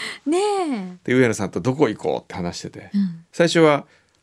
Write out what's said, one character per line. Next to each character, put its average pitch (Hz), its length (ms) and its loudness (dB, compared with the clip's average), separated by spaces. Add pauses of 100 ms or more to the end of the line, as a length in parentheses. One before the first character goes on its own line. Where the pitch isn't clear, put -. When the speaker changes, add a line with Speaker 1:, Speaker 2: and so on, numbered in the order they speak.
Speaker 1:
<laughs> - 180 -12
ね 320 140 0
え。 302 680 -2
Speaker 2:
で、 123 100 0
上 127 140 6
野 107 60 0
さ 98 120 -4
ん 90 40 -8
と 98 100 -6
ど 120 140 -2
こ 143 140 2
行 104 100 -6
こ 65 220 -2
う - 20 -14
っ - 40 -20
て - 80 -16
話 87 240 -6
し - 40 -12
て 90 80 -12
て。 - 240 -18
Speaker 1:
う 202 40 0
ん。 170 340 -4
Speaker 2:
最 170 160 2
初 165 100 2
は 147 260 4 (380)